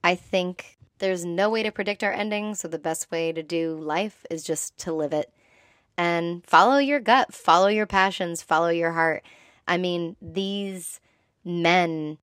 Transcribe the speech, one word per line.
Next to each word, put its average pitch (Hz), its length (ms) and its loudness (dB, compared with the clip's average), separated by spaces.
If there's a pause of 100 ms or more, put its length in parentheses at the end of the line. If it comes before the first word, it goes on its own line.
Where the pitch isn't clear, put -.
I 175 100 4
think 180 640 -6 (200)
there's 185 260 -2
no 180 260 0
way 220 120 -2
to 214 100 -4
predict 202 320 -4
our 202 80 0
ending, 208 420 -4
so 180 140 -10
the 160 100 -8
best 160 320 -6
way 165 220 -2
to 160 100 -6
do 165 320 -4
life 156 560 -6
is 160 120 -8
just - 360 -6
to 170 140 -6
live 156 200 -2
it. 151 200 -4 (680)
And 170 480 -2
follow 220 320 6
your 285 220 0
gut, 233 340 2
follow 180 340 4
your 214 180 0
passions, 190 560 0
follow 165 260 2
your 170 240 0
heart. 165 320 0 (420)
I 175 120 4
mean, 175 420 -2
these 196 800 -6 (440)
men 170 800 0